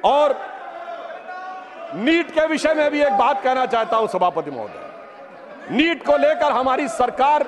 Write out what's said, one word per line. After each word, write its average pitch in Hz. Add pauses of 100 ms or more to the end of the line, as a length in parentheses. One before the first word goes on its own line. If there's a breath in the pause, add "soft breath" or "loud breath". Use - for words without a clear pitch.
और 277 (1600)
नीट 311
के 311
विषय 311
में 294
भी 294
एक 277
बात 262
कहना 254
चाहता 226
हूं 220
सभापति 175
महोदय, 110 (840)
नीट 320
को 294
लेकर 294
हमारी 262
सरकार 262